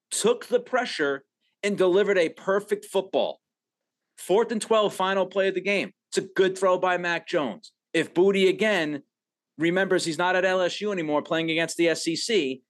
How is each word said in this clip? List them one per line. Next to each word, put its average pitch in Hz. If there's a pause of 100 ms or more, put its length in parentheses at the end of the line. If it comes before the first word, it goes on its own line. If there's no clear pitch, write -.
(120)
took -
the 240
pressure, 147 (400)
and 202
delivered 185
a 165
perfect 202
football. 147 (800)
Fourth 220
and 214
twelve, 214
final 190
play 190
of 190
the 185
game, 190 (240)
a 185
good 190
throw 185
by 180
Mac 170
Jones. 139 (220)
If 160
Boutte, 190
again, 170 (540)
remembers 180
he's 156
not 180
at 185
L 185
S 170
U 208
anymore 151
playing 160
against 160
the 170
S 160
E 165
C, 147